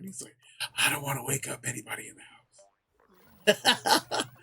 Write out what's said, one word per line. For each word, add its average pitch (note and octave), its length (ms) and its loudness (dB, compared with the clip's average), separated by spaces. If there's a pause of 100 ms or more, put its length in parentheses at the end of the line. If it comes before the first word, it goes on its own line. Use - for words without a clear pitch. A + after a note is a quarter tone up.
He's F#3+ 180 -14
like, - 140 -14 (420)
I - 120 2
don't C#3+ 140 -4
wanna C3+ 220 -4
wake - 220 -4
up C3+ 180 -10
anybody - 440 -8
in - 60 -20
the - 80 -20 (1300)
house. - 720 2 (180)